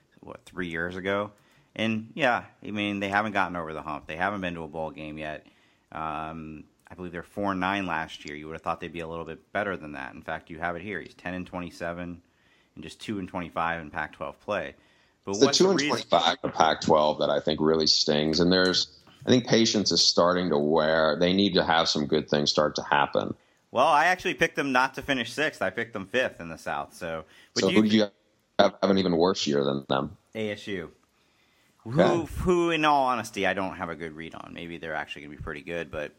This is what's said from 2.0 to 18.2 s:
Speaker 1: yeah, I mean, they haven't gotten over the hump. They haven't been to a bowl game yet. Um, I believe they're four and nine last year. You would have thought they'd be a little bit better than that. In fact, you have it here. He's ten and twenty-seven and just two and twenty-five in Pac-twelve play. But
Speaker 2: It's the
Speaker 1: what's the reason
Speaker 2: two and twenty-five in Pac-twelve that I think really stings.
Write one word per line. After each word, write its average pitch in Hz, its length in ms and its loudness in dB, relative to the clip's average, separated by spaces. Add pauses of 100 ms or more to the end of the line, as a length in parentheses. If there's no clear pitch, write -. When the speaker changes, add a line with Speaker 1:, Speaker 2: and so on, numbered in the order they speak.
Speaker 1:
yeah, 120 280 2 (180)
I 98 100 -12
mean, 104 280 -2
they 101 80 -2
haven't 104 240 0
gotten 95 240 0
over 80 160 -6
the 76 100 -8
hump. 73 260 -8
They 78 100 -8
haven't 98 240 -2
been 87 140 -4
to 82 80 -8
a 78 40 -8
bowl 80 240 -8
game 76 260 -12
yet. 76 280 -10 (440)
Um, 78 760 -8 (240)
I 90 60 -20
believe 87 180 -10
they're 85 100 -8
four 101 280 -2
and 92 100 -2
nine 95 260 0
last 80 380 -6
year. 73 100 -12
You 76 120 -14
would 78 60 -10
have 80 80 -12
thought 82 200 -4
they'd 85 100 -8
be 85 80 -8
a 80 80 -8
little 82 180 -8
bit 80 280 -14
better 101 240 -2
than 76 160 -14
that. 67 200 -12
In 71 80 -16
fact, 80 280 -10
you 80 100 -14
have 85 160 -4
it 82 60 -10
here. 95 180 -8
He's - 140 -14
ten - 200 -10
and 90 140 -8
twenty-seven 87 760 -8 (540)
and - 80 -16
just - 160 -16
two 107 200 -6
and 92 100 -6
twenty-five 85 520 -4
in 76 80 -14
Pac-twelve 76 520 -8
play. 87 340 -4 (480)
But 98 80 -8
Speaker 2:
It's 101 80 -4
the 131 80 8
Speaker 1:
what's 143 100 2
the 175 80 6
reason 190 120 4
Speaker 2:
two 139 60 0
and 147 60 0 (200)
twenty-five 85 340 4
in - 80 -4
Pac-twelve 76 680 4
that 73 100 2
I 71 100 2
think 76 200 -2
really 78 280 2
stings. 76 520 2